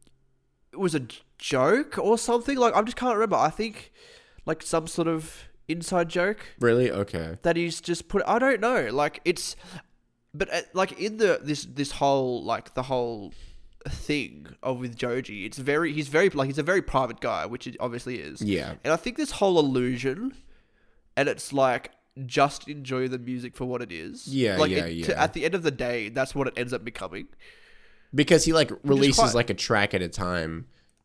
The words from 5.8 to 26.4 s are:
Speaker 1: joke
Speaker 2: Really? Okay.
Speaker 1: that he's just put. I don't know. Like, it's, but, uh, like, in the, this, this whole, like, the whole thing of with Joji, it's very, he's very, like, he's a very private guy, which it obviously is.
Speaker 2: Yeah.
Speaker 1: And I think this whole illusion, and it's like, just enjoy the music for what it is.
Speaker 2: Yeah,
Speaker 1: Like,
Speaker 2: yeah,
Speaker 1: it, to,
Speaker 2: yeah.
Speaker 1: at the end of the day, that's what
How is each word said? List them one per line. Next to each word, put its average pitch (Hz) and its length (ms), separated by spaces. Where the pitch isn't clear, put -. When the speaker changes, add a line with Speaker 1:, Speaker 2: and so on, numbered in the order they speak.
Speaker 1:
joke 185 320
Speaker 2:
Really? 120 300
Okay. 82 520
Speaker 1:
that 170 140
he's 170 260
just - 260
put. 196 180
I 214 120
don't 262 220
know. 214 320
Like, 147 340
it's, - 300
but, 175 180
uh, 165 120
like, 180 260
in 214 200
the, 196 240
this, 143 240
this 139 260
whole, 131 500
like, 107 300
the 127 120
whole 117 500
thing 104 600
of 127 160
with 123 180
Joji, 120 480
it's 117 140
very, 143 340
he's 147 160
very, 170 220
like, 135 160
he's 139 100
a 156 60
very 180 180
private 127 400
guy, 95 240
which 117 220
it 123 120
obviously 123 380
is. 76 240
Speaker 2:
Yeah. 90 420
Speaker 1:
And 151 120
I - 20
think 240 220
this 302 140
whole 185 260
illusion, 131 760
and 139 100
it's - 240
like, 131 380
just 143 420
enjoy 131 420
the 127 100
music 123 360
for 127 120
what 123 160
it 101 100
is. 85 340
Speaker 2:
Yeah, 123 300
Speaker 1:
Like, 92 140
Speaker 2:
yeah, 90 160
Speaker 1:
it, 82 180
to, - 80
Speaker 2:
yeah. - 100
Speaker 1:
at 160 120
the 147 100
end 170 100
of 170 100
the 156 60
day, 120 380
that's 131 260
what 135 140